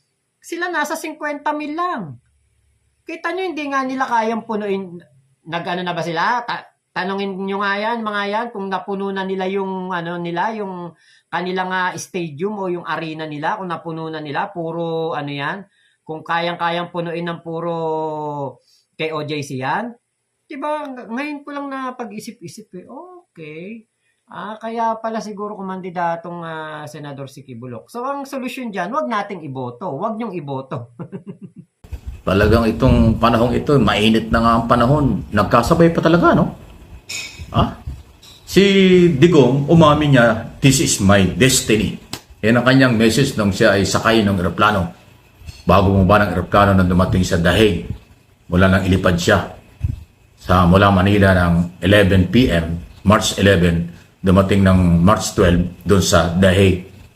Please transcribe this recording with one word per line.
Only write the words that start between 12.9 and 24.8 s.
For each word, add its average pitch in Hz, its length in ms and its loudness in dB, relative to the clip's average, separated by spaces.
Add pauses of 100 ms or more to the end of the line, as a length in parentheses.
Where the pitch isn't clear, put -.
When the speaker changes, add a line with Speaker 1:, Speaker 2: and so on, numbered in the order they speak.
Speaker 1:
nila, 156 400 -6
kung 180 80 -8
napuno 160 400 -10
na 156 80 -10
nila, 156 320 -6
puro, 165 640 -6
ano, 143 160 -8
yan, 151 320 -6 (400)
kung 156 200 -12
kayang-kayang 170 680 -4
punuin 170 360 -6
ng 170 160 -10
puro 165 320 -6 (1200)
K 156 160 -6
O 151 120 -8
J 147 200 -8
C 135 160 -10
yan. 175 320 -6 (560)
Diba, 302 360 -8
ng-, 247 280 -14
ngayon 285 320 -8
ko - 120 -16
lang 285 160 -8
na 262 280 -10
pag-isip-isip, 214 800 -14
eh, - 80 -20
okay. 226 1000 -18 (460)
Ah, 196 240 -12
kaya 226 480 -4